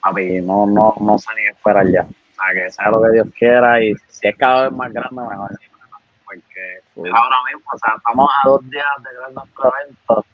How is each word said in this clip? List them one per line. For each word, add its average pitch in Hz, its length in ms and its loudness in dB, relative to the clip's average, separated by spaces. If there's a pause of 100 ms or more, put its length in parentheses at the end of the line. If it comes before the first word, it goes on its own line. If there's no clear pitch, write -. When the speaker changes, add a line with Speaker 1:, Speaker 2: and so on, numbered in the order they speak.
Speaker 1:
papi, 95 400 -2
no, 95 240 2
no, 107 340 4
no 104 200 2
sé - 160 -18
ni - 80 -6
qué 104 60 0
esperar 101 380 2
ya. 92 140 2
O 87 60 -4 (280)
sea, 95 180 -4
que 92 180 -6
sea 101 180 -2
lo 110 140 2
que 113 80 4
Dios 113 160 2 (100)
quiera, 120 460 4
y 107 100 0 (140)
si - 200 -6
es 104 80 -2
cada 131 340 2
vez - 80 -12
más 127 160 -10
grande, 127 280 -10
mejor. 101 300 -10 (760)
Porque 92 540 -18 (160)
Speaker 2:
Sí. 87 60 -14 (120)
Speaker 1:
ahora 127 240 2 (100)
mismo, 151 140 -10 (120)
o 120 40 -12
sea, 110 200 -2
estamos 127 320 0 (140)
a 135 40 4
dos 131 220 2
días 147 160 -6 (140)
de 127 160 -20
crear 127 160 -16
nuestro 131 500 -2
evento. 120 520 -4